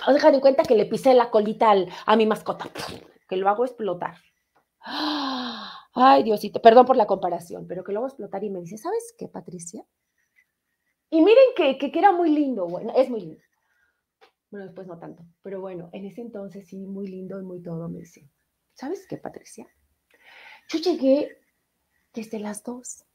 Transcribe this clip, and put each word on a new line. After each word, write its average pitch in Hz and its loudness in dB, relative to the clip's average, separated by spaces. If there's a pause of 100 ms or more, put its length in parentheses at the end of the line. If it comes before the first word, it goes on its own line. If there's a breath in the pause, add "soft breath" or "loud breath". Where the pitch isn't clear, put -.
hagan 294 6
en 269 2
cuenta 269 4
que 262 4
le 202 2
pisé 226 2
la 233 4
colita 220 2
al, 190 2 (140 loud breath)
a 214 4
mi 220 4
mascota, 190 -4 (580)
que 185 -6
lo 190 -2
hago 226 2
explotar. 175 -6 (1800 loud breath)
Ay, 269 6
Diosito, 214 -4
perdón 233 10
por 254 2
la 277 2
comparación, 180 -6
pero 180 -10
que 202 -10
lo 202 -6
hago 262 -6
explotar 202 -12
y 208 -6
me 185 -10
dice, 175 -14
"¿Sabes 453 -8
qué, 185 -14
Patricia?". 185 -16 (1300)
Y 311 4
miren 466 6
que, 269 0
que, 277 -6
que 320 -4
era 392 4
muy 349 2
lindo, 269 0
bueno, 180 -8
es 254 2
muy 233 -6
lindo. 156 -16 (1080)
Bueno, 196 -16
después 185 -18
no 170 -16
tanto, 170 -20 (180)
pero 190 -12
bueno, 180 -12
en 190 -12
ese 196 -16
entonces 202 -14
sí, 190 -16
muy 196 -10
lindo 190 -12
y 196 -14
muy 180 -14
todo, 170 -10
me 175 -12
dice, - -20 (500)
¿Sabes 359 -12
qué, - -10
Patricia? - -16 (1040 loud breath)
Yo 320 -4
llegué 302 0 (800)
desde 220 -10
las 208 -10
dos, 247 -14 (100)